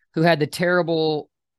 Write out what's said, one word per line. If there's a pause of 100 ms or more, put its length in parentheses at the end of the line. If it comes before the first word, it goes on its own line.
(140)
who
had
the
terrible (280)